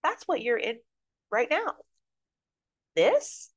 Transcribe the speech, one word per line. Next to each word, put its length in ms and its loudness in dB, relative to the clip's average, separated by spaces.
That's 260 -4
what 140 0
you're 160 0
in 220 -4
right 180 0
now. 260 -2
This? 600 2